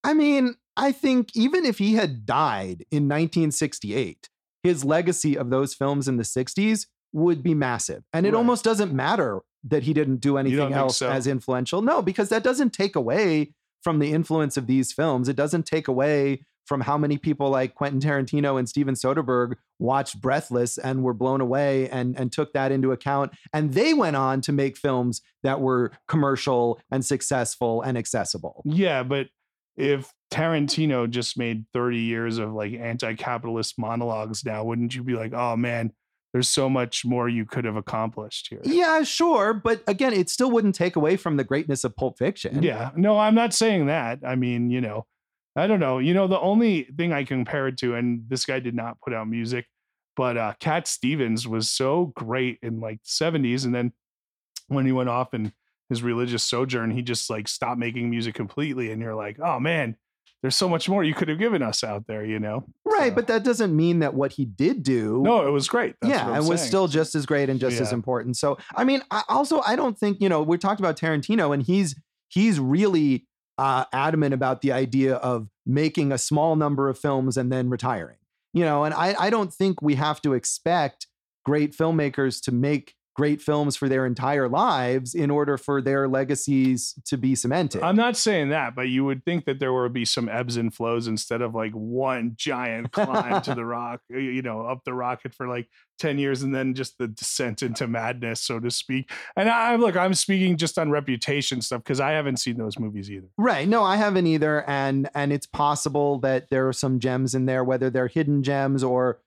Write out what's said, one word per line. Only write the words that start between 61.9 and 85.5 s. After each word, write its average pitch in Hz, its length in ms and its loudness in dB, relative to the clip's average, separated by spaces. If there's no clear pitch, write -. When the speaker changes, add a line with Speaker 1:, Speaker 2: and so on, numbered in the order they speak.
Speaker 2:
there," 107 180 -6
you 110 140 -4
know? 107 260 -4
Speaker 1:
Right, 370 260 4
Speaker 2:
So 185 60 -2
Speaker 1:
but 233 120 0
that 226 180 2
doesn't 220 280 2
mean 170 260 4
that 143 140 2
what 135 200 0
he 139 100 -4
did 143 400 0
do 117 400 2
Speaker 2:
No, 196 240 4
it 143 40 2
was 143 180 0
great. - 320 0
That's 240 100 2
Speaker 1:
Yeah, 165 140 2
Speaker 2:
what 117 80 -2
I'm 143 80 2
Speaker 1:
and 156 80 2
was 170 100 2
Speaker 2:
saying. 143 80 -4
Speaker 1:
still 185 220 4
just 156 260 0
as 143 100 0
great 139 240 2
and 131 100 0
just 123 200 0
as 117 120 0
Speaker 2:
Yeah. 123 40 0
Speaker 1:
important. 120 400 -2
So, 143 220 0
I 233 80 0
mean, 269 260 2
I 214 200 -2
also, 294 320 2
I 220 160 2
don't 262 200 -2
think, 202 220 0
you 196 80 2
know, 156 160 2
we 170 140 2
talked 202 240 -2
about 165 160 0
Tarantino, 160 560 0
and 139 100 0
he's, 180 320 2
he's 196 320 4
really, 147 640 4
uh, 131 360 2
adamant 147 400 2
about 131 280 0
the 135 120 2
idea 131 420 2
of 123 320 -2
making 147 460 0
a 131 60 0
small 156 400 2
number 143 320 2
of 131 100 -4
films 131 380 0
and 127 120 0
then 127 200 0
retiring. 117 480 -4
You 170 120 2
know, 147 180 2
and 156 100 0
I, 185 240 0
I 190 120 2
don't 208 240 0
think 190 280 0
we 147 140 4
have 151 280 0
to 143 100 2
expect 151 720 -2
great 147 300 2
filmmakers 143 680 0
to 135 80 -2
make 135 420 0
great 147 260 2
films 147 340 0
for 135 140 0
their 131 160 2
entire 131 420 0
lives 131 680 0
in 147 160 0
order 143 260 2